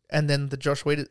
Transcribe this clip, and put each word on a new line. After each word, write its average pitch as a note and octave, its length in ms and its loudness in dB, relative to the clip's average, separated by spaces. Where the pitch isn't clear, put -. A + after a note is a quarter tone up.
and D3+ 180 2
then C#3+ 200 0
the C3+ 80 -4
Josh C#3+ 280 -2
Whedon, D3 260 0